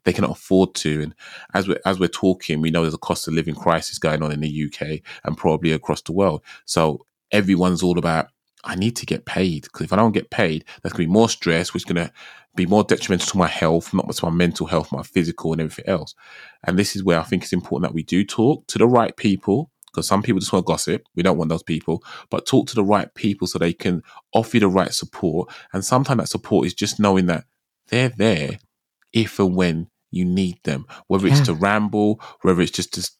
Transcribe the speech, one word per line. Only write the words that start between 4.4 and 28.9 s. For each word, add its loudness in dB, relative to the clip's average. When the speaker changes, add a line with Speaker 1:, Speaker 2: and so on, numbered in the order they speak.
Speaker 1:
the -4
U -4
K -8
and -6
probably 0
across -4
the -10
world. 0
So 0
everyone's 2
all 2
about, 0
"I -8
need -2
to -10
get -6
paid, -2
'cause -8
if -8
I 2
don't 4
get -2
paid, -2
that's -6
gonna -2
be 0
more 6
stress, -2
which -6
is -14
gonna -4
be 0
more 4
detrimental 0
to -2
my 4
health, 0
not -2
to -6
my 0
mental 0
health, -2
my -6
physical -2
and -4
everything -8
else." -4
And 0
this 0
is -6
where 4
I -2
think -2
it's -14
important -2
that -10
we -4
do 0
talk 0
to -4
the 6
right 2
people, 0
'cause -4
some 2
people 0
just -6
wanna 2
gossip. -2
We -2
don't 2
want -2
those -2
people, -4
but -6
talk 2
to -8
the 2
right 0
people -2
so -4
they 0
can -2
offer 2
you 6
the 6
right 2
support. -4
And -6
sometimes 2
that -4
support 0
is -4
just -4
knowing 4
that -2
they're 2
there 0